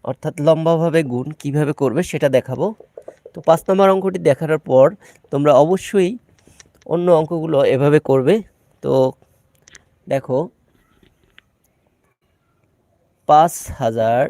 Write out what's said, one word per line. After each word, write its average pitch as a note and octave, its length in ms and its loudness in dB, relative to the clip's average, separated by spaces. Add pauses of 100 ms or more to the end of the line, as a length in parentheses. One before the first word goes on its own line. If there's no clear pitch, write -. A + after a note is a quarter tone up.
অর্থাৎ D3 280 -8 (140)
লম্বাভাবে D#3+ 560 2
গুণ B2+ 240 -6 (120)
কিভাবে D3 340 -2
করবে C3+ 300 -2
সেটা D#3 260 -4
দেখাবো। C3 360 -2 (680)
তো - 80 -16
পাঁচ D#3+ 240 2
নম্বর F#3+ 280 2
অঙ্কটি F#3+ 260 -4
দেখানোর D#3 500 -2
পর C3 160 6 (460)
তোমরা C#3+ 220 0
অবশ্যই F3+ 580 2 (720)
অন্য F3 260 -2
অঙ্কগুলো D#3+ 540 0
এভাবে C#3+ 340 2
করবে। C3+ 360 2 (480)
তো C#3 100 -2 (1120)
দেখো, C3 320 -4 (3000)
পাঁচ D#3 240 4 (280)
হাজার A2+ 480 -2